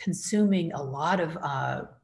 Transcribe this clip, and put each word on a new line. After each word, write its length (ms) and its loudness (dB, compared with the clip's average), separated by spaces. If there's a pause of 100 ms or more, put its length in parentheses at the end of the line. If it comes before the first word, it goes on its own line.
consuming 720 2
a 100 -6
lot 380 0
of, 220 -2
uh, 400 -2 (220)